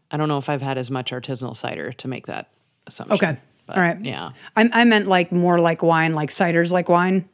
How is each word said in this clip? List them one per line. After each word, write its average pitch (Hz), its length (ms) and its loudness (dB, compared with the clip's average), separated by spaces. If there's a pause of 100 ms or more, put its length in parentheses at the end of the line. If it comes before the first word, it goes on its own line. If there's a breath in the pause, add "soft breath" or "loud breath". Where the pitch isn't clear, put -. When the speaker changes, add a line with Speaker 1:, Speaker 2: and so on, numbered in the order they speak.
(100)
Speaker 1:
I 147 60 -6
don't 151 120 -2
know 147 100 -2
if 135 100 -10
I've 139 140 -2
had 135 160 -4
as 123 120 -6
much 127 200 -8
artisanal 127 460 -10
cider - 360 -8
to - 160 -14
make - 180 -10
that - 240 -12 (360)
assumption. - 280 -6
Speaker 2:
Okay. 165 240 0 (280)
Speaker 1:
But, - 100 -6
Speaker 2:
All 185 60 2
right. 170 220 0
Speaker 1:
yeah. 85 260 -8 (260 loud breath)
Speaker 2:
I, 226 160 6
I 233 120 6
meant, 214 220 4
like, 180 260 2
more 175 260 4
like 165 240 2
wine, 160 320 2
like 151 160 -2
cider's 170 420 2
like 180 160 0
wine. 185 460 2